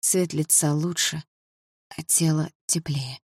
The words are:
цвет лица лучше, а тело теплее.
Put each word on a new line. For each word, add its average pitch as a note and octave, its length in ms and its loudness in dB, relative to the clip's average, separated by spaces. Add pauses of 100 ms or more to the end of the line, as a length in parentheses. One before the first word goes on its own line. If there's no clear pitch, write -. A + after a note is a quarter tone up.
цвет F3+ 320 0
лица D3+ 400 2
лучше, D#3 500 -2 (720)
а - 80 -10
тело D#3 480 2 (160)
теплее. C#3 600 -4